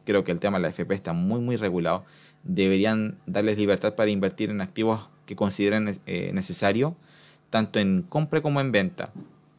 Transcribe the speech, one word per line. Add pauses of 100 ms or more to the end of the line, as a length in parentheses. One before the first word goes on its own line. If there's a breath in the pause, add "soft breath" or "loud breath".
Creo
que
el
tema
de
la
F
P
está
muy,
muy
regulado. (380 loud breath)
Deberían
darles
libertad
para
invertir
en
activos (160)
que
consideren,
eh,
necesario, (540 soft breath)
tanto
en
compra
como
en
venta. (480)